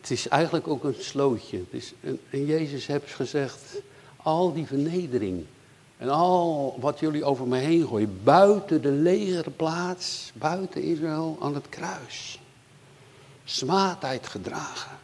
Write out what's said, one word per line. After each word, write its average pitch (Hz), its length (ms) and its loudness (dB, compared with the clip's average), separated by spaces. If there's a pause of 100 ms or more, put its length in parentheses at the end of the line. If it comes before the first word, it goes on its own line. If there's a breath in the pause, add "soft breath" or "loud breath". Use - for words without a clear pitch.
Het - 100 -8
is - 160 -4
eigenlijk 160 400 2
ook 156 160 -2
een 139 160 -2
slootje. 131 580 0
Het 90 160 -8
is 120 280 -10
een, - 180 -6 (100)
en 139 160 -2
Jezus 147 420 -2
heeft 143 260 -4
gezegd: 139 680 -6 (340 loud breath)
"Al 165 380 0
die 151 120 -4
vernedering 135 800 -2 (520 soft breath)
en 123 120 -4
al 165 720 2
wat 143 200 0
jullie 151 240 0
over 131 240 0
me 127 100 2
heen 156 300 4
gooien, 104 360 0
buiten 175 580 8
de 139 100 2
legerplaats, 175 1400 0
buiten 175 500 -4
Israël, 160 580 -2
aan 143 140 -2
het 139 140 -8
kruis. - 680 -12 (1040 loud breath)
Smaadheid 165 840 0
gedragen. - 760 -10